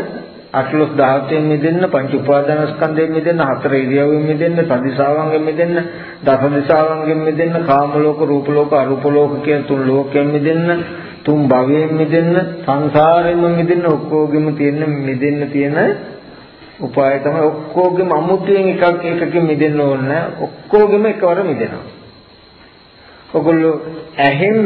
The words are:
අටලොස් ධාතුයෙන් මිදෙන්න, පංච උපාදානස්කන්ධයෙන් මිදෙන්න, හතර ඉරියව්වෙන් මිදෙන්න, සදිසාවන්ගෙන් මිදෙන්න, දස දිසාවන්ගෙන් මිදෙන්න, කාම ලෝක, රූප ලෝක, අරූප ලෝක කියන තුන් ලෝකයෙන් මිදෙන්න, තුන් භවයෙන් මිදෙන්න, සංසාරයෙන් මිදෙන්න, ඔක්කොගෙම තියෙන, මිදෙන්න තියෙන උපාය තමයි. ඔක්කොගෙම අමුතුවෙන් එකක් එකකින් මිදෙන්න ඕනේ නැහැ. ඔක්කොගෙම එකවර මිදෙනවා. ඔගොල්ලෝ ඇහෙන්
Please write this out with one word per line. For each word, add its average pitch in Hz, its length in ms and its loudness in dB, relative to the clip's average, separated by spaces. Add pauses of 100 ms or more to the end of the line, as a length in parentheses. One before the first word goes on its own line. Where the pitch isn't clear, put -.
(500)
අටලොස් 147 400 0
ධාතුයෙන් 139 540 0
මිදෙන්න, 151 380 0
පංච 135 320 -2
උපාදානස්කන්ධයෙන් 151 960 0
මිදෙන්න, 160 280 0
හතර 135 340 0
ඉරියව්වෙන් 143 500 2
මිදෙන්න, 156 380 0
සදිසාවන්ගෙන් 147 840 0
මිදෙන්න, 170 320 0 (420)
දස 135 320 2
දිසාවන්ගෙන් 156 680 0
මිදෙන්න, 160 420 0
කාම 143 320 2
ලෝක, 151 260 0
රූප 143 280 0
ලෝක, 147 240 0
අරූප 135 320 0
ලෝක 147 340 2
කියන 147 260 -2
තුන් 135 220 -2
ලෝකයෙන් 139 420 0
මිදෙන්න, 165 560 0 (360)
තුන් 151 280 2
භවයෙන් 143 460 2
මිදෙන්න, 165 400 2 (240)
සංසාරයෙන් 156 840 2 (120)
මිදෙන්න, 170 340 0
ඔක්කොගෙම 151 640 0
තියෙන, 143 320 -2 (160)
මිදෙන්න 139 480 -2
තියෙන 143 300 -2 (1000)
උපාය 139 420 0
තමයි. 147 220 -2
ඔක්කොගෙම 180 680 0
අමුතුවෙන් 190 560 0
එකක් 175 160 0 (220)
එකකින් 170 380 0
මිදෙන්න 151 360 0
ඕනේ 135 280 0
නැහැ. 160 220 -2 (100)
ඔක්කොගෙම 208 680 2
එකවර 190 360 0
මිදෙනවා. 117 460 -4 (1400)
ඔගොල්ලෝ 160 440 2 (440)
ඇහෙන් 143 480 2